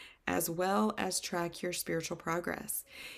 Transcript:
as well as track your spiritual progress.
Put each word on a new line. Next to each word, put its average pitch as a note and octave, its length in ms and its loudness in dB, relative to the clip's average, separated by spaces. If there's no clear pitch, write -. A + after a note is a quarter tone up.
as E3+ 220 2
well F#3+ 480 4
as F#3 240 0
track E3+ 400 -2
your F3+ 120 0
spiritual E3+ 440 -2
progress. - 680 -2